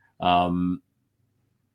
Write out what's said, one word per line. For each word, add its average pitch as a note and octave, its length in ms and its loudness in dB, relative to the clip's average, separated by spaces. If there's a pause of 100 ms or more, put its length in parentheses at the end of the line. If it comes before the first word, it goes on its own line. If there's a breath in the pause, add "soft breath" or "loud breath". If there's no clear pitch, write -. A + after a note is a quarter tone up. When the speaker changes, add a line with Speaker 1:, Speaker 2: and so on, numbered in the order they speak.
(200 soft breath)
Speaker 1:
Right. F2 240 2
Speaker 2:
um, F2+ 380 -2 (920)